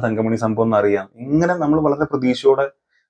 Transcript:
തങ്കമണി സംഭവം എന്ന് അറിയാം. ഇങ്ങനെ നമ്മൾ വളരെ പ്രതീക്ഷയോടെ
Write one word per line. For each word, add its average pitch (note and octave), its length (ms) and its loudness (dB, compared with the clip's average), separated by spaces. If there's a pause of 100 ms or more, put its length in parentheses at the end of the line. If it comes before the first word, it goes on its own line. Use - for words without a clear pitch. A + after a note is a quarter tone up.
തങ്കമണി A2 320 -2
സംഭവം A2 300 -2
എന്ന് A2+ 100 2
അറിയാം. G2+ 300 2 (100)
ഇങ്ങനെ D3+ 380 0
നമ്മൾ D#3 260 0
വളരെ D3 320 0
പ്രതീക്ഷയോടെ C3+ 540 0 (440)